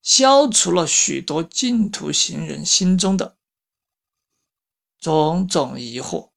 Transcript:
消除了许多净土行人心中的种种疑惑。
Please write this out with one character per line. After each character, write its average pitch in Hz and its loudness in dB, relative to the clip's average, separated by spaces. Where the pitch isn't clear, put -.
消 269 4
除 185 0
了 175 2
许 - 0
多 156 -4
净 233 -2
土 151 -8
行 156 -4
人 147 -10
心 185 2
中 190 2
的 - -6
种 160 0
种 131 -2
疑 120 -10
惑。 - -10